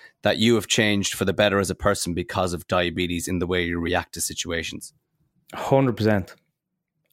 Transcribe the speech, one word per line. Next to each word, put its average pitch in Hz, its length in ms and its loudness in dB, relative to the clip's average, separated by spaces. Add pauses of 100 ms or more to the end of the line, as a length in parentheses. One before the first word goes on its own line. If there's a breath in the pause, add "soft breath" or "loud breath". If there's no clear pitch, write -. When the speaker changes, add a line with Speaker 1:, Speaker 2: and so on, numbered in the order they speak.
(220 soft breath)
Speaker 1:
that 101 160 2
you 113 160 6
have 107 140 2
changed 104 460 2
for - 100 -2
the 95 80 2
better 101 260 4
as 95 120 2
a 90 40 -4
person 98 400 0
because 90 380 -2
of 85 160 -8
diabetes 87 580 0
in 87 140 -2
the 87 80 0
way 90 160 0
you 87 160 -2
react 85 340 0
to 85 60 -8
situations? - 720 -6 (600)
Speaker 2:
Hundred 135 440 -2
percent. 107 400 0 (760)